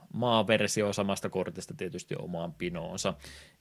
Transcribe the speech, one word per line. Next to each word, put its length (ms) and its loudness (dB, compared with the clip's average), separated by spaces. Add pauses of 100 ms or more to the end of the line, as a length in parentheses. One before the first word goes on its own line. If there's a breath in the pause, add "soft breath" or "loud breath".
(120)
maaversio 800 4
samasta 380 0
kortista 440 -4
tietysti 440 -6
omaan 360 -6
pinoonsa. 600 -2 (460 loud breath)